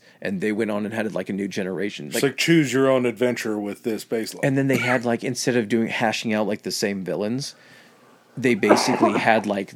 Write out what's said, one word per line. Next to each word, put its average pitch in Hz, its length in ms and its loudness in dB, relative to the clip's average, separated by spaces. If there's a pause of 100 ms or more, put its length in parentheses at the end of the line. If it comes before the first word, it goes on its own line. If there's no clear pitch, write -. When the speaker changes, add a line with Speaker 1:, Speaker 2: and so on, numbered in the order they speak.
(220)
Speaker 1:
and 92 180 -4
they 107 140 -2
went 104 180 -2
on 107 140 -4
and 98 80 -6
had, 107 200 -4
like, 92 140 -6
a 110 60 -6
new 98 160 -4
generation. 92 560 -6
Speaker 2:
It's 69 100 -10
Speaker 1:
Like, 120 80 2
Speaker 2:
like 131 140 0
choose 160 340 4
your 135 180 4
own 127 160 4
adventure 117 540 0
with 101 240 -6
this 110 220 -4
baseline. 110 380 -6
Speaker 1:
and 139 140 2
then 135 100 2
they 131 100 4
had, 123 260 0
like, 120 220 0
instead 123 320 0
of 113 100 2
doing, 113 220 0
hashing 110 440 -2
out, 107 140 0
like, - 140 -4
the 95 100 -6
same 101 320 -2
villains, 104 520 -4 (840)
they 120 180 4
basically - 560 4
<coughs> 107 80 0
had, 113 260 4
like, 101 300 -2